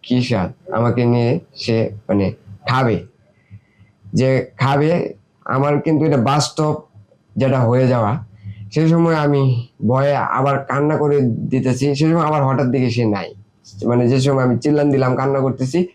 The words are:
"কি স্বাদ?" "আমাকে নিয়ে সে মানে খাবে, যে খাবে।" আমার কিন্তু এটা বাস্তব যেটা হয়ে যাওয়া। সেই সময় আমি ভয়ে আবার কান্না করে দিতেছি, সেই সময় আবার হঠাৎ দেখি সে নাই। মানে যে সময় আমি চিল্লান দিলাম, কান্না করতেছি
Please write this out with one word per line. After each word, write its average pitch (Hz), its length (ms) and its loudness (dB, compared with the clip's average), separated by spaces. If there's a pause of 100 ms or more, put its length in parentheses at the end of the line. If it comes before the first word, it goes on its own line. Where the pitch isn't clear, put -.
"কি 123 180 -2
স্বাদ?" 98 280 -2 (220)
"আমাকে 120 340 0
নিয়ে 120 240 2 (260)
সে 117 220 -2 (280)
মানে 98 200 0 (420)
খাবে, 123 300 0 (1160)
যে 127 160 2 (280)
খাবে।" 143 340 0 (540)
আমার 139 360 0
কিন্তু 156 240 0
এটা 147 140 2 (120)
বাস্তব 151 420 -2 (640)
যেটা 131 320 0
হয়ে 127 200 2
যাওয়া। 117 240 0 (600)
সেই 160 180 2
সময় 165 360 4
আমি 143 160 2 (460)
ভয়ে 135 260 2 (240)
আবার 135 180 0 (140)
কান্না 147 280 0
করে 147 200 2 (320)
দিতেছি, 127 360 0 (100)
সেই 156 160 2
সময় 165 180 2
আবার 151 140 0
হঠাৎ 131 280 0
দেখি 127 240 0
সে 120 80 0 (120)
নাই। 92 140 -8 (600)
মানে 120 200 2
যে 135 160 2
সময় 135 200 2
আমি 120 180 2
চিল্লান 147 280 2
দিলাম, 131 240 2
কান্না 135 240 0
করতেছি 131 400 -2 (160)